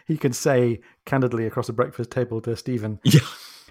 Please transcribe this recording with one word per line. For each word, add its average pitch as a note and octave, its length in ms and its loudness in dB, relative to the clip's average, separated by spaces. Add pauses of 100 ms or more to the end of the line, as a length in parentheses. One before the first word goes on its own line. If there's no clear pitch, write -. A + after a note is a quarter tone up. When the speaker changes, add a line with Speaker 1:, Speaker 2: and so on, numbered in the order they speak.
Speaker 1:
he D#3+ 120 -2
can C3+ 160 0
say B2 480 2 (240)
candidly A#2+ 420 0
across A#2 220 -4
a A#2+ 40 -8
breakfast B2 380 -4
table A#2+ 300 -4
to A#2 140 -4
Stephen. G#2+ 480 -6
Speaker 2:
Yeah. - 180 8 (500)